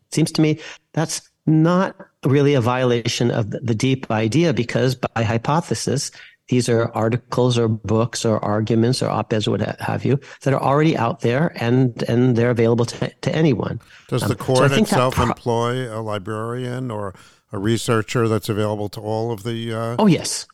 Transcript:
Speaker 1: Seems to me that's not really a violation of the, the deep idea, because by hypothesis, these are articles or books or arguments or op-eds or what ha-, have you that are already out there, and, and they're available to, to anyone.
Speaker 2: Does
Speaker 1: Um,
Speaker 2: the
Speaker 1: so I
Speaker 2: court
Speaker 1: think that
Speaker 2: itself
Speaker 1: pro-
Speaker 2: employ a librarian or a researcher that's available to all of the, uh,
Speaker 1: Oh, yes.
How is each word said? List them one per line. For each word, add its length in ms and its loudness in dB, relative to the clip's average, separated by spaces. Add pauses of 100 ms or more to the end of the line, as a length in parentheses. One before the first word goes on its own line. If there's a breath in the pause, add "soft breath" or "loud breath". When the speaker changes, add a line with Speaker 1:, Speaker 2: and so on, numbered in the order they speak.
(120)
Speaker 1:
Seems 200 2
to 80 -2
me 200 2 (320 loud breath)
that's 300 -4 (240)
not 500 2 (280)
really 300 4
a 60 4
violation 720 0
of 200 -2
the, 100 -8
the 140 -2
deep 360 0
idea, 440 2
because 400 0
by 280 -4
hypothesis, 880 -2 (380 loud breath)
these 220 0
are 240 2
articles 640 0
or 100 2
books 560 -2
or 180 0
arguments 600 0
or 80 0
op-eds 360 -2
or 40 0
what 100 0
ha-, 180 -4
have 280 -4
you 120 2 (220 loud breath)
that 140 0
are 80 0
already 340 2
out 240 -2
there, 360 0
and, 520 0
and 260 4
they're 160 2
available 360 2
to, 340 -6
to 160 -2
anyone. 420 0 (300 loud breath)
Speaker 2:
Does 140 -2
Speaker 1:
Um, 80 -2
Speaker 2:
the 60 -2
Speaker 1:
so 60 -20
I 40 -6
Speaker 2:
court 240 4
Speaker 1:
think 180 2
that 80 2
Speaker 2:
itself 200 2
Speaker 1:
pro- 100 2
Speaker 2:
employ 680 -2
a 60 -6
librarian 920 -6
or 240 -8 (380 soft breath)
a 60 -8
researcher 680 0
that's 220 0
available 400 -2
to 120 -12
all 300 -4
of 120 -8
the, 320 -6
uh, 240 -6
Speaker 1:
Oh, 80 4
yes. 480 0